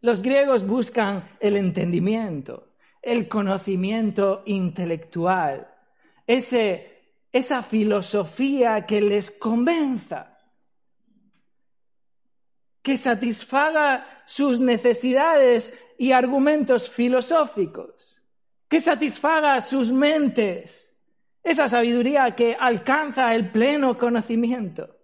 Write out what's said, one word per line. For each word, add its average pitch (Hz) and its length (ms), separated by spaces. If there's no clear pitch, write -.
Los 226 200
griegos 262 420
buscan 202 640
el 208 160
entendimiento, 175 1200
el 240 240
conocimiento 196 1200
intelectual, 170 1200
ese, 233 880
esa 254 320
filosofía 214 1200
que 208 140
les 208 320
convenza, 247 1040
que 269 160
satisfaga 262 1080
sus 262 360
necesidades 247 1200
y 262 140
argumentos 262 760
filosóficos, 240 1300
que 311 100
satisfaga 294 840
sus 254 320
mentes, 262 1040
esa 311 240
sabiduría 240 680
que 233 180
alcanza 254 800
el 208 160
pleno 254 480
conocimiento. 233 1040